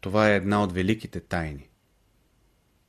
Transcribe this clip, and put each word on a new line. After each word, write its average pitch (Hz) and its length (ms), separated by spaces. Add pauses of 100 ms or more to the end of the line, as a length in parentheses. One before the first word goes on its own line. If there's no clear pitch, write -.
Това 107 280
е 104 60
една 101 280
от 95 80
великите 92 480
тайни. 78 500 (1200)